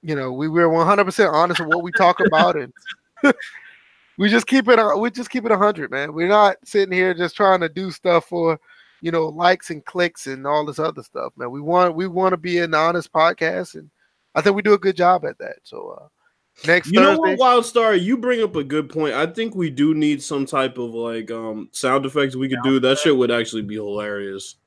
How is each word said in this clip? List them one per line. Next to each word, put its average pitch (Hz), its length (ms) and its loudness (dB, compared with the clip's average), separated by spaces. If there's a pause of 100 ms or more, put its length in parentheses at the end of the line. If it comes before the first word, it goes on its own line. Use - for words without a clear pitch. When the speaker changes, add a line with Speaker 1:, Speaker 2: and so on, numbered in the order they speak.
Speaker 1:
You 156 140 -6
know, 131 180 -6
we, 143 160 -4
we're 170 180 4
one 165 180 4
hundred 202 200 4
percent 185 280 0
honest 170 280 2
with 160 80 -8
what 170 140 0
we 180 100 -8
talk 180 260 2
about, 165 380 2
and - 160 -10 (500)
<laughs> 285 100 6 (840)
we 196 100 2
just 226 200 2
keep 262 200 2
it, 247 100 6
uh, 208 200 2
we 226 120 -2
just 247 200 -12
keep 240 160 -6
it 226 60 2
a 208 60 2
hundred, 190 320 -2
man. 139 240 -6
We're 165 140 -2
not 202 380 4
sitting 196 280 -2
here 185 200 2
just 170 240 -4
trying 190 240 4
to 165 80 -2
do 180 220 -8
stuff 170 340 0
for, 165 340 -2 (420)
you 165 100 -6
know, 165 160 -2
likes 170 420 0
and 151 160 -12
clicks 175 420 -4
and 135 200 -10
all 151 180 0
this 147 140 -12
other 151 240 -6
stuff, - 340 -10
man. 123 140 -8
We 135 100 -12
want, 175 340 2
we 180 120 -4
wanna 180 300 0
be 175 220 -2
an 165 140 -2
honest 160 400 0
podcast, 170 600 0
and 156 140 -20 (460)
I 156 60 0
think 196 140 2
we 208 60 -2
do 208 120 4
a 202 40 4
good 185 180 0
job 175 300 2
at - 140 -8
that. - 240 -14
So, - 380 -16
uh, 151 60 -20 (600)
next 170 240 2
Speaker 2:
You 190 100 6
know 196 160 6
Speaker 1:
Thursday. 320 180 0
Speaker 2:
what, 247 280 4
Wildstar? 220 380 2
You 220 160 0
bring 240 240 -2
up 190 140 -4
a 151 80 -2
good 143 260 -4
point. 156 240 -2
I 143 120 0
think 220 300 -6
we 175 140 -2
do 143 240 2
need 151 300 0
some 139 220 -4
type 131 320 -2
of, 120 160 -8
like, 113 380 -8
um, 110 420 -10
sound 135 320 0
effects 139 320 -2
we 131 120 -4
could 127 140 -4
do. 135 160 2
That 131 180 2
shit 147 200 2
would 123 140 2
actually 113 320 -4
be 104 120 -10
hilarious. 101 800 -10 (120)